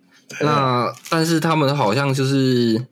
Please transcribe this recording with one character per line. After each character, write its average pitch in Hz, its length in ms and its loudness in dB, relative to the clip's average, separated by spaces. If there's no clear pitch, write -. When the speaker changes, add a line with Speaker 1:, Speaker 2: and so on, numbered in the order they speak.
Speaker 1:
对。 - 180 -4
Speaker 2:
那， 131 460 0
但 165 160 0
是 165 160 0
他 160 160 0
们 143 180 0
好 113 200 0
像 139 180 0
就 135 100 -2
是 127 680 0